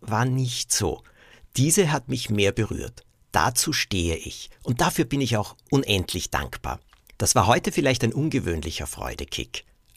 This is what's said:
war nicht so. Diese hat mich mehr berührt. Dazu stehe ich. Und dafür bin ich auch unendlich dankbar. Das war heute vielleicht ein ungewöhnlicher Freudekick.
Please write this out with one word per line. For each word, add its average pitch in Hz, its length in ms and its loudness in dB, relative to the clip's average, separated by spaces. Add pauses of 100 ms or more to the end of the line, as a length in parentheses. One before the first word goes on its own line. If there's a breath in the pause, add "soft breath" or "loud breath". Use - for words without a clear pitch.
war 110 240 0
nicht 127 460 -2
so. - 300 0 (560 soft breath)
Diese 156 340 4
hat 143 180 -2
mich 127 200 -4
mehr 104 220 4
berührt. - 540 -4 (260)
Dazu 123 420 2
stehe 85 440 0
ich. - 340 -12 (120 soft breath)
Und 123 180 -2
dafür 165 240 2
bin 139 160 -2
ich 120 160 0
auch - 180 -4 (160)
unendlich 98 580 2
dankbar. - 500 -6 (380)
Das - 160 2
war 101 140 6
heute 156 240 4
vielleicht 135 320 2
ein 113 100 2
ungewöhnlicher 117 760 -2
Freudekick. - 800 -8 (320)